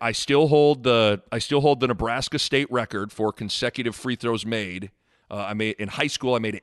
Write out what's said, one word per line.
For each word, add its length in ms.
I 100
still 360
hold 340
the, 400
I 60
still 240
hold 180
the 80
Nebraska 500
State 320
record 400
for 220
consecutive 640
free 180
throws 300
made. 460
Uh, 180
I 40
made, 260
in 100
high 180
school, 280
I 40
made, 240